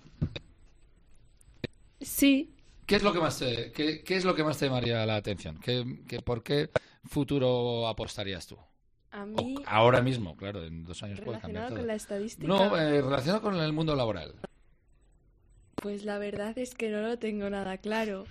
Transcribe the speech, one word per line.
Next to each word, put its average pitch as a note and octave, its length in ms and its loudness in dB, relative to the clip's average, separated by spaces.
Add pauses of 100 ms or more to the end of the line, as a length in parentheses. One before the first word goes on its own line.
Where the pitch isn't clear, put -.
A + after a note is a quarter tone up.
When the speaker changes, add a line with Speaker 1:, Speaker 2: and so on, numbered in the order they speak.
(2000)
Speaker 1:
sí. C#4 520 4 (340)
Speaker 2:
¿Qué G3 100 6
es G3+ 60 4
lo G3+ 100 6
que F3 80 2
más D3+ 180 2
te, A#2+ 340 -2
qué, D3+ 300 -2
qué F#3 140 0
es F3+ 80 0
lo F3+ 100 6
que D3+ 100 2
más D#3 140 0
te D3 80 2
llamaría A#2 400 2
la A2 100 2
atención? F2+ 440 -4
¿Qué, B2 460 -2
qué, A#2+ 140 -8
por A#2 220 -2
qué D3 280 0 (340)
futuro B2 840 2
apostarías G#2 580 -6
tú? - 100 -16 (540)
Speaker 1:
A G3+ 120 -10
Speaker 2:
O G3+ 40 -10
Speaker 1:
mí, A3+ 280 -2 (120)
Speaker 2:
ahora A#2+ 360 6
mismo, A#2 340 -2
claro, G2 280 -8
en E2 200 -10
dos E2+ 180 -12
años G2+ 180 -10
puede A3 200 -8
cambiar G#3+ 240 -8
Speaker 1:
¿Relacionado B3 40 -6
Speaker 2:
todo. - 100 -6
Speaker 1:
con A#3+ 80 -4
la A3 80 -2
estadística? G#3 520 -8
Speaker 2:
No, G3 300 4
eh, D3+ 240 4
relacionado C#3 420 2
con G3+ 140 0
el D#3 160 0
mundo D#3 240 2
laboral. G#2+ 380 -2 (1400)
Speaker 1:
Pues G#3 280 -6
la G#3 140 -4
verdad G#3 400 -4
es B3+ 160 -4
que A3 160 -2
no G#3 100 0
lo A#3 180 -2
tengo G#3 300 -2
nada F#3+ 300 -4
claro. G#3+ 520 -2